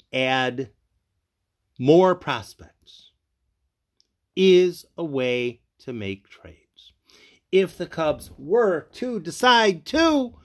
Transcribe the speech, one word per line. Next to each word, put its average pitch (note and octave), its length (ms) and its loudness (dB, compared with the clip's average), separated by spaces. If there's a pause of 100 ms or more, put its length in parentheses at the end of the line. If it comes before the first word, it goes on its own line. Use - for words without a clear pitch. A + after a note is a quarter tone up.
(120)
add C3 600 -2 (1040)
more E3+ 360 6
prospects - 960 -12 (1200)
is F3+ 480 4 (140)
a E3+ 60 -6
way B2 580 -4 (160)
to B2+ 160 -14
make G2 340 -10
trades. - 640 -20 (580)
If F#3 280 0
the E3+ 80 -10
Cubs D3+ 500 -6
were F3+ 560 -2
to A#3+ 280 -8
decide G#3 680 0
to D4+ 580 0